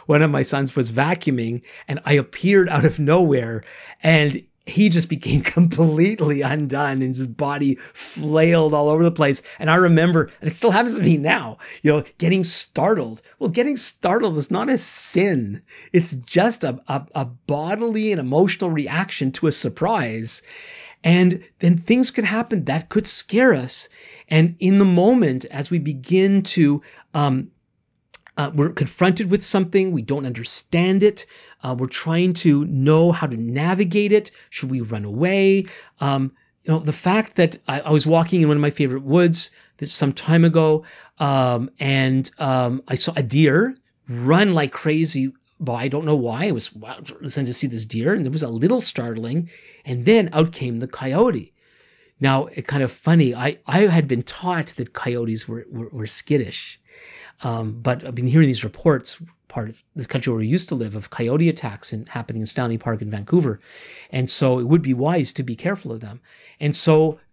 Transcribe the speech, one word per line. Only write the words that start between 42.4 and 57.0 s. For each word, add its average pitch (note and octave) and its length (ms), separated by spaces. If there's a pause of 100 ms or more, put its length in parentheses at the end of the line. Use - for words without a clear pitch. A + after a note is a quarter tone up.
I A#2+ 80
saw - 200
a C#3+ 80
deer D#3 540 (320)
run D#3+ 440
like D3 200
crazy D#3 580 (280)
by. A#2+ 240
I C#3 40
don't D3 180
know D3+ 100
why. B2 320
I G3 40
was, A2+ 240
wow, G#2+ 240 (220)
listening C#3 240
to A#2+ 80
see C#3 140
this A2+ 180
deer, A2+ 280
and D#3+ 140
it C3 60
was D#3 100
a B2 60
little E3+ 320
startling. A#2+ 680 (360)
And B2 180
then G3+ 300
out D#3+ 180
came A#2+ 280
the B2+ 80
coyote. C#3 640 (680)
Now, C3+ 280
it - 200
kind C#3 160
of A#2+ 80
funny. D#3+ 420
I, B2+ 320
I F3 160
had E3 260
been B2 160
taught F3 540
that A#2+ 140
coyotes A#2 560
were, A#2 220
were, A2+ 200
were A2 180
skittish. - 720 (640)